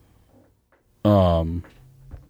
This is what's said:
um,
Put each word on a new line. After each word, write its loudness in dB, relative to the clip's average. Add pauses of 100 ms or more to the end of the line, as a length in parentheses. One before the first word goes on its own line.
(1040)
um, 0 (680)